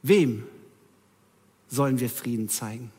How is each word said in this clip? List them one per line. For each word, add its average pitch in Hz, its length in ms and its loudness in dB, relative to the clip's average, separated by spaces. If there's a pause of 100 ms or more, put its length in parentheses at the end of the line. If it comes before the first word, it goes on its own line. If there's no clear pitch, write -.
Wem 135 420 4 (1300)
sollen 131 300 0
wir 123 100 -2
Frieden 110 400 -6
zeigen? 113 480 -8